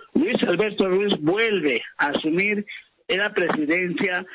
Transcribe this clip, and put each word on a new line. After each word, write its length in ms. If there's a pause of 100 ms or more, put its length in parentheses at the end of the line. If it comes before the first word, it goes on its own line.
(120)
Luis 300
Alberto 440
Ruiz 320
vuelve 640 (140)
a 120
asumir 560 (440)
la 240
presidencia 920 (100)